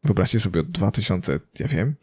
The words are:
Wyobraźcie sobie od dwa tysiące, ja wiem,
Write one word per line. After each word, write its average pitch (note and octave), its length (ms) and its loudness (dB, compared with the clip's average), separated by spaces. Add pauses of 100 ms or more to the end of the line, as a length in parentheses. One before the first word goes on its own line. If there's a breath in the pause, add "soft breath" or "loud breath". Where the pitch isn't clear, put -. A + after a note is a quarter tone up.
Wyobraźcie F#2+ 360 2
sobie F2 200 0
od D2+ 100 -2
dwa G2 200 0
tysiące, F2 500 -2 (180)
ja - 100 -4
wiem, A2 340 0